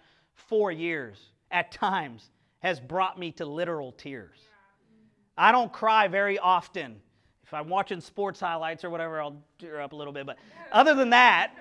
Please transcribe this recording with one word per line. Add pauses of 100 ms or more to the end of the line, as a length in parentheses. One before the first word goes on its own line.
(320)
four
years (180)
at
times (300)
has
brought
me
to
literal
tears. (960)
I
don't
cry
very
often. (480)
If
I'm
watching
sports
highlights
or
whatever,
I'll (220)
tear
up
a
little
bit.
But (340)
other
than
that,